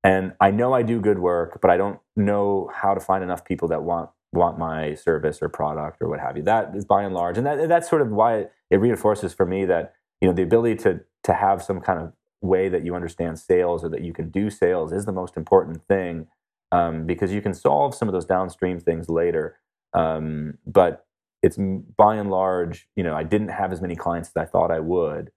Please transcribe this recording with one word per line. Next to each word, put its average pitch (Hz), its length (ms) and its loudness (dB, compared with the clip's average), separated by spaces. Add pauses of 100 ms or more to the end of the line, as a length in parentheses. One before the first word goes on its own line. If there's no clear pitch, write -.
and 95 380 2
I 98 100 6
know 120 220 2
I 123 80 2
do 117 180 0
good 101 200 2
work, 87 420 -2
but 90 100 6
I 90 60 6
don't 98 220 -2 (180)
know 101 560 0
how 98 200 0
to 98 60 -2
find 95 240 -2
enough 90 220 -6
people 85 240 -4
that 78 140 -2
want, 82 260 -4 (240)
want 87 240 2
my 80 380 -4
service 78 460 -2
or 76 60 -4
product 76 540 -6
or 80 80 -4
what - 100 -6
have 62 160 -6
you. 73 80 -8
That 101 320 0
is 101 80 -6
by 101 200 4
and 95 100 -4
large, 90 240 -2
and 131 100 0
that, 151 220 0
that's 165 200 2
sort 160 120 4
of 120 80 2
why 110 380 2 (220)
it 95 80 6
reinforces 98 560 2
for 92 120 2
me 95 200 -2
that, 85 280 0 (260)
you 92 80 4
know, 90 60 4
the 92 100 2
ability 113 400 2
to, 92 160 2 (240)
to 90 100 0
have 98 300 0
some 92 160 -6
kind 90 200 -2
of 80 120 -10 (300)
way 95 260 2
that 90 160 -2
you 87 120 -4
understand 85 440 -6
sales 87 440 0
or 82 60 -6
that 80 120 -6
you 85 100 -8
can 80 180 -8
do 104 200 -2
sales 87 420 0
is 101 140 -4
the 104 80 -4
most 90 240 -8
important 82 500 2
thing, 87 400 -2 (440)
um, 82 340 0
because 90 260 -2
you 101 100 -4
can 98 120 -4
solve 123 420 0
some 110 140 -4
of 92 40 -4
those 90 120 -4
downstream 92 540 -2
things 82 300 -4
later. 82 480 -2 (360)
Um, 78 720 -4
but 87 400 2 (380)
it's - 140 2
m-, 95 280 -4 (120)
by 107 180 6
and 101 160 -4
large, 92 640 -2
you 98 80 -2
know, 80 120 -2
I 78 80 -4
didn't 104 260 0
have 92 220 -4
as 87 80 -6
many 87 160 -6
clients 85 340 -6
as 82 120 -4
I 80 40 -4
thought 87 260 2
I 80 80 -2
would 80 580 -2